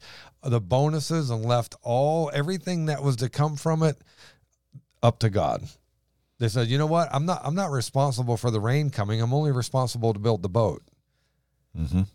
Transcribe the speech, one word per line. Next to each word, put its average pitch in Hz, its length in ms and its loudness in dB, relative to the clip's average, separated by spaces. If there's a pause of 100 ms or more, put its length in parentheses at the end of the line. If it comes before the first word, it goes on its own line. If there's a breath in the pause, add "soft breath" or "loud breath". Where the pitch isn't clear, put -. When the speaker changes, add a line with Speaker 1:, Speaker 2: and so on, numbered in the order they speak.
(440 loud breath)
Speaker 1:
the 120 160 2
bonuses 143 720 0
and 110 140 -4
left 120 380 0
all, 147 500 0
everything 160 540 -2
that 143 160 -2
was 139 140 0
to 123 120 -2
come 147 280 -2
from 160 260 0
it 156 180 0 (1000 loud breath)
up 120 160 4
to 113 120 2
God. 73 340 0 (720)
They 117 100 0
said, 117 200 0
"You 131 100 0
know 151 80 2
what? 165 260 2
I'm 143 140 0
not, 180 180 -2
I'm 151 120 -2
not 185 160 -2
responsible 127 640 0
for 120 160 -2
the 110 80 0
rain 139 300 0
coming. 110 300 -2
I'm 117 140 0
only 151 160 2
responsible 123 600 0
to 101 80 -2
build 107 220 0
the 95 60 -2
boat. 101 360 0 (920)
Speaker 2:
Mm-hmm. 80 240 2 (120)